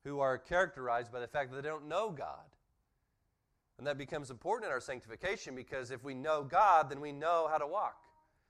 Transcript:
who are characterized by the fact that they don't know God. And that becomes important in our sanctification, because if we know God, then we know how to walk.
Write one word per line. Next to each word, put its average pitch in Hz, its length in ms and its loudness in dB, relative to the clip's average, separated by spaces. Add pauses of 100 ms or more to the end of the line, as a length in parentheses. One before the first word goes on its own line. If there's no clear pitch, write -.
who 143 160 -4
are 131 180 4
characterized 123 760 0
by 123 80 -8
the 120 80 -6
fact 139 240 -2
that 135 100 -8
they 143 60 -6
don't 151 220 -6
know 202 200 0
God. 104 360 -8 (1300)
And 123 80 -12
that 143 120 0
becomes 143 340 -8
important 190 380 -4
in 147 40 0
our 127 60 0
sanctification, 131 760 -6
because 127 360 -8
if 123 120 -8
we 139 100 -8
know 147 300 0
God, 160 460 8
then 139 120 -6
we 147 100 -6
know 160 400 2
how 156 60 4
to 147 100 0
walk. 165 300 -2 (520)